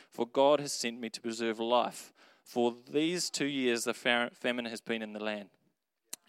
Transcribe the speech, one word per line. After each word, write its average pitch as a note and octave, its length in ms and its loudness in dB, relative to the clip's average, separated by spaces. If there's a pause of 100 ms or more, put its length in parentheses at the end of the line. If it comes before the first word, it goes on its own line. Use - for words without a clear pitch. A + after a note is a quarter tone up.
for - 180 -4
God C#3 340 6
has C#3+ 120 -6
sent A#2 260 -4
me A2+ 120 -6
to - 100 -14
preserve A2+ 400 -2
life. A2+ 540 0 (300)
For A#2+ 320 0 (120)
these D#3+ 400 0
two - 180 -4
years B2+ 380 0
the A#2 80 -2
fa-, A#2+ 400 0
famine B2 320 -4
has A2+ 160 -8
been A2+ 220 -4
in G#2+ 100 -10
the G#2+ 100 -8
land, G#2 280 -6 (800)